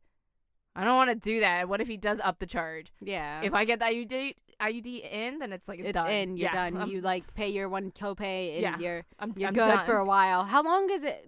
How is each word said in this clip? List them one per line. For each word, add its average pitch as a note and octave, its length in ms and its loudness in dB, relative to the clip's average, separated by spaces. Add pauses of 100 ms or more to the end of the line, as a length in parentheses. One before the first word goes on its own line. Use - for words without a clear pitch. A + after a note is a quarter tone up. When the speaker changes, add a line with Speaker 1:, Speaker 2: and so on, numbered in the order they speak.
(760)
Speaker 1:
I F#3 100 -4
don't B3 100 6
wanna B3+ 200 6
do A3+ 260 -2
that. F3+ 260 2
What G3+ 140 0
if A#3 60 -4
he A3 100 -8
does G#3 240 0
up F#3 180 0
the F#3+ 60 -8
charge? D#3+ 460 -6 (100)
Speaker 2:
Yeah. D#3+ 420 -6
Speaker 1:
If G3 100 -2
I G#3 120 4
get A3+ 140 0
the A#3 80 0
I - 20 2
U A#3 160 -2
D, C4 300 -6 (260)
I A3 80 0
U A#3 120 -6
D B3 220 -10
in, A#3+ 360 -8
then A#3 120 -8
it's F#3 160 -12
like, F3 120 -12
it's F3+ 100 -6
Speaker 2:
It's G3+ 60 -2
Speaker 1:
done. E3+ 160 0
Speaker 2:
in, F#3+ 260 -2
you're E3+ 120 -2
Speaker 1:
Yeah, F3+ 200 -2
Speaker 2:
done. F#3 120 -4
Speaker 1:
I'm G3+ 80 -4
Speaker 2:
You, F#3+ 120 -6
like, F#3 220 0
Speaker 1:
s- - 120 -18
Speaker 2:
pay G#3 140 -4
your G3 180 -2
one F#3+ 240 -4
copay F#3+ 640 -6
and E3 80 -2
Speaker 1:
Yeah, F#3 180 -2
Speaker 2:
you're, E3+ 260 -6 (120)
Speaker 1:
I'm, G#3 180 -6
Speaker 2:
you're F#3+ 140 -2
Speaker 1:
I'm F#3+ 60 0
Speaker 2:
good A3+ 100 6
Speaker 1:
done. G#3 200 6
Speaker 2:
for A3+ 120 4
a G3 80 2
while. F#3+ 400 6
How B3+ 180 6
long F#4 260 2
is F#4 140 -2
it? A#2 240 -6